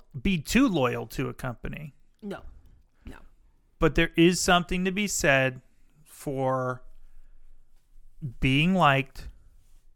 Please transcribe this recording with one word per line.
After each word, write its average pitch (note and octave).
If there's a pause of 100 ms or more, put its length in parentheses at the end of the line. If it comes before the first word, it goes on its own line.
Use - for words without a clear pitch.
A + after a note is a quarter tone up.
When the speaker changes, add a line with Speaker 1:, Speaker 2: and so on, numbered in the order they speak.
(200)
Speaker 1:
be F#3+
too B3
loyal A#2+
to -
a B2
company. C#3+ (260)
Speaker 2:
No. G3 (640)
No. - (640)
Speaker 1:
But D#3+
there E3
is E3+
something F3+
to F#3+
be G3+
said C3+ (420)
for C3 (1600)
being D3
liked C#3 (680)